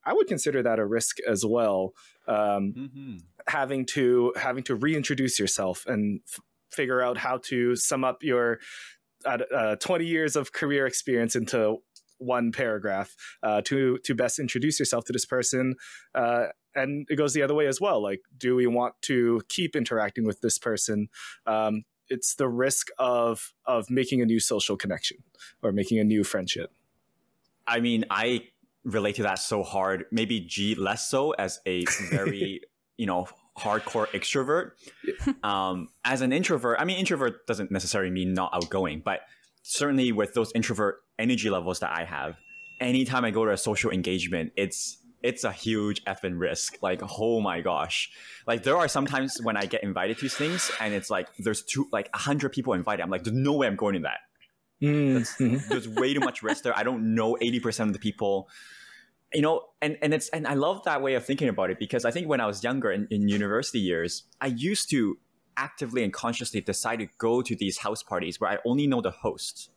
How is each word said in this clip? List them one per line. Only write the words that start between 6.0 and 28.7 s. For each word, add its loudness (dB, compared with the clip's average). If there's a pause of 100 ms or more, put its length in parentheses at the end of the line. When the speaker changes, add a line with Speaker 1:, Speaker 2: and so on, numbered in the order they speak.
Speaker 1:
f-, -10 (320)
figure 0
out 2
how -2
to 2
sum 0
up -2
your, 2 (640)
uh, 0 (160)
uh, 2
twenty 0
years 0
of -2
career 0
experience 0
into 2 (400)
one 0
paragraph, -2 (280)
uh, 4
to, 2
to 0
best 0
introduce 0
yourself 0
to -8
this 0
person. 0 (400)
Uh, 2 (300)
and -2
it 2
goes 2
the 4
other 4
way 4
as 0
well. 2
Like, -2 (160)
do 2
we 6
want 2 (100)
to 4
keep -2
interacting 0
with 0
this 2
person? -2 (380)
Um, 2 (260)
it's -2
the 2
risk 2 (120)
of, 2 (120)
of 0
making 2
a 4
new 4
social 0
connection -4 (460)
or 2
making 2
a 4
new 4
friendship. -4 (960)
Speaker 2:
I 2
mean, 2
I 0 (360)